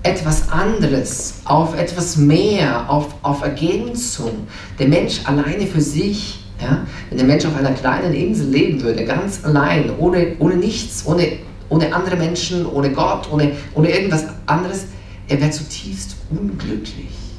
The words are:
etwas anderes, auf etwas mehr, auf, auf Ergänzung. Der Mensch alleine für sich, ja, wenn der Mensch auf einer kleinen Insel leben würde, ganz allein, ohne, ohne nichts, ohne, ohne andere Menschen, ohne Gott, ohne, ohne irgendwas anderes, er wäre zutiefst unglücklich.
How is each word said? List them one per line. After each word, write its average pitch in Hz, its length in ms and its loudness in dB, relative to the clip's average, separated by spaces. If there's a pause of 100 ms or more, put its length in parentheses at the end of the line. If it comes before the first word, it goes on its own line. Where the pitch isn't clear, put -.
etwas 160 460 2
anderes, 165 840 0 (100)
auf 160 320 2
etwas 170 400 -2
mehr, 151 720 4
auf, 147 180 0 (140)
auf 143 200 -2
Ergänzung. 147 1040 -4 (300)
Der 135 100 4
Mensch - 360 2
alleine 156 420 0
für - 160 2
sich, 165 640 -2 (160)
ja, 151 240 0 (240)
wenn - 80 -4
der 127 80 4
Mensch 147 200 6
auf 151 120 0
einer 135 140 2
kleinen 151 420 0
Insel 151 360 2
leben 139 340 4
würde, 113 220 0
ganz 175 380 -2
allein, 147 540 2
ohne, 175 400 2
ohne 175 200 4
nichts, - 480 -2
ohne, 160 340 2 (300)
ohne 156 240 2
andere 180 240 0
Menschen, 170 480 -2
ohne 139 260 0
Gott, 151 400 0
ohne, 147 220 2 (200)
ohne 160 160 4
irgendwas 180 360 2 (200)
anderes, 180 400 -2 (440)
er 139 100 2
wäre 151 120 2
zutiefst - 640 -8 (120)
unglücklich. 156 800 -6 (320)